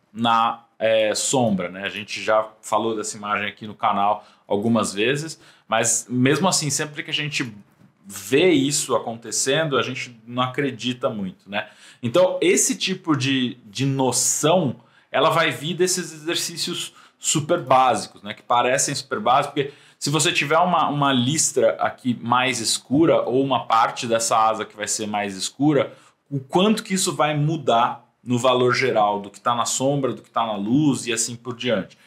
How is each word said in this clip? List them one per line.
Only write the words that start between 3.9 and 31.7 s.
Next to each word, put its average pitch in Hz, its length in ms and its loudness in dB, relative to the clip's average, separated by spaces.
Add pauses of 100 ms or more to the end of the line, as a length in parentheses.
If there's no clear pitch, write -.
algumas 104 440 0
vezes, 143 480 -2 (280)
mas - 420 0
mesmo 131 380 2
assim, 151 240 -2
sempre 151 320 -6
que 160 80 -14
a - 20 -8
gente 147 400 -4 (520)
vê 151 440 2
isso 143 460 2
acontecendo, 131 840 -2
a 113 60 2
gente 123 420 -10
não 120 160 -4
acredita 127 680 -4
muito, 101 400 -8
né? 101 220 -8 (320)
Então, 180 400 2
esse 202 340 2
tipo 180 400 -2
de, 127 500 -2
de 110 200 -4
noção, 139 920 2 (360)
ela 147 180 2
vai 160 220 2
vir 143 240 -6
desses 180 360 -2
exercícios 160 840 -6 (260)
super 156 420 0
básicos, 127 600 2
né? 104 100 -10
Que - 80 -20
parecem 123 540 0
super - 240 -6
básicos, 131 340 2
porque 139 200 -4 (260)
se - 100 -4
você 156 240 2
tiver 156 240 0
uma, 170 320 2
uma 139 240 0
listra 127 680 2
aqui 110 420 -2
mais 123 380 0
escura 127 600 2
ou 123 200 0
uma 131 260 0
parte 117 380 2
dessa 113 300 0
asa 110 300 2
que - 100 -18
vai 104 120 -8
ser 107 200 -4
mais 101 300 -4
escura, 131 560 0 (360)
o 143 100 -6
quanto 196 440 2
que 190 120 -4
isso 175 200 -2
vai 151 220 0
mudar 135 680 0 (180)
no 123 160 -2
valor 123 360 4
geral 107 460 2
do 98 100 -12
que - 100 -20
tá 120 140 0
na 117 120 -2
sombra, 131 480 0
do 104 80 -16
que - 80 -20
tá 117 160 -2
na 110 100 -4
luz 117 520 2
e 117 60 0
assim 117 220 -4
por 120 200 -10
diante. 113 500 -2